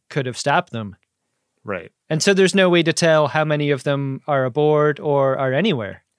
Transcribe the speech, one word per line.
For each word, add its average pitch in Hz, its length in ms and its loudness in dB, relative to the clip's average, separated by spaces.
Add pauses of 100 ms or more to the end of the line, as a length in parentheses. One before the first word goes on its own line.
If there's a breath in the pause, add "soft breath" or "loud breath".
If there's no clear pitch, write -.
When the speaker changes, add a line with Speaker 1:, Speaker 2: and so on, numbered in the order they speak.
(100)
Speaker 1:
could 135 160 -4
have 123 100 -10
stopped 147 360 0
them. 104 240 -8 (680)
Speaker 2:
Right. 92 300 -10 (180)
Speaker 1:
And 156 100 -2
so 202 140 2
there's 185 200 2
no 190 140 4
way 175 140 4
to 156 100 0
tell 156 360 2
how 156 160 -2
many 147 260 -2
of 135 140 -2
them 139 420 -4
are 135 180 0
aboard 147 540 2
or 139 400 0
are 131 140 -2
anywhere. 131 500 -2 (160)